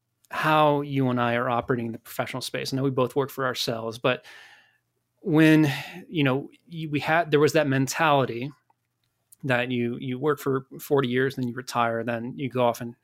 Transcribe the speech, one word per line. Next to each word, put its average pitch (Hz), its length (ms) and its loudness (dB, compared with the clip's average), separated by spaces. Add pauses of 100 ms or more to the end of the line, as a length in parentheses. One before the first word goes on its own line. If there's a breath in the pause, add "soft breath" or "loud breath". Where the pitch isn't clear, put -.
(320)
how 151 500 4
you 135 280 0
and 123 100 0
I 120 160 0
are 123 140 0
operating 117 380 -2
in 113 40 -6
the 110 80 -12
professional - 420 -8
space. 135 320 -6
I 131 40 -2
know 131 60 0
we 139 60 0
both 127 260 -2
work 135 140 0
for 135 160 -6
ourselves, 113 520 -4
but 123 280 -2 (960 loud breath)
when, 156 500 6 (360 loud breath)
you 156 160 -2
know, 135 260 0 (180)
you, 160 220 -10
we 147 100 -2
had, 160 320 0
there 147 80 4
was 151 140 4
that 151 140 4
mentality 135 840 2 (920)
that 127 280 0
you, 120 280 -2
you 127 180 -6
work 143 220 0
for 135 260 -2 (140)
forty 139 280 0
years, 127 280 0
then 127 120 -4
you 117 60 -6
retire, 117 500 -2
then 117 340 -6
you 139 120 -6
go 123 160 0
off 117 160 0
and, 117 220 -10